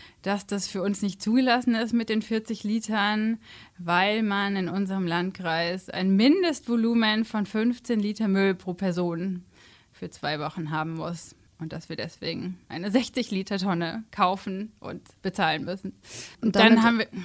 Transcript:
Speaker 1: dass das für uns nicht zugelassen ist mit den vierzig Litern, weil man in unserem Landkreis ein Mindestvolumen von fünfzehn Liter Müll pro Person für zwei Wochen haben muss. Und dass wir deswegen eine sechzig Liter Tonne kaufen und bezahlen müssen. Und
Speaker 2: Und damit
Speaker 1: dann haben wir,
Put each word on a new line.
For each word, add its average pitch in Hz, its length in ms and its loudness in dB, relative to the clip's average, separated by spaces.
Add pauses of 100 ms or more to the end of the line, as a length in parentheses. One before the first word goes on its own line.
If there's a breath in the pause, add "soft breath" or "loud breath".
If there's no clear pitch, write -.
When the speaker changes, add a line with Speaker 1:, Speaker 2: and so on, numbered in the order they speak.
(220 loud breath)
Speaker 1:
dass 196 260 -2
das 202 220 -4
für 190 120 -6
uns 196 200 0
nicht 196 200 -4
zugelassen 247 540 4
ist 220 160 -2
mit 226 160 0
den 220 140 0
vierzig 220 420 -4
Litern, 214 760 0 (380 loud breath)
weil 185 460 2
man 202 320 0
in 185 140 0
unserem 190 360 -2
Landkreis 175 840 -2
ein 190 260 2
Mindestvolumen 233 1120 4
von 208 200 -2
fünfzehn 233 540 0
Liter 208 300 0
Müll 196 260 4
pro 185 180 -8
Person 175 720 -2 (480 soft breath)
für - 180 -12
zwei 147 300 -6
Wochen 151 320 -6
haben 156 220 -4
muss. 160 420 -8 (240)
Und 160 120 -10
dass - 160 -12
wir 165 80 -8
deswegen 175 640 -8 (100)
eine 175 220 -8
sechzig 233 420 0
Liter 196 260 -4
Tonne 180 540 -2
kaufen 196 680 -2
und - 220 -12 (200)
bezahlen 160 440 0
müssen. 190 280 -8 (480 loud breath)
Und 226 60 2
Speaker 2:
Und 190 80 2
damit 233 220 10
Speaker 1:
dann 226 60 6
haben 233 160 4
wir, - 80 0 (180)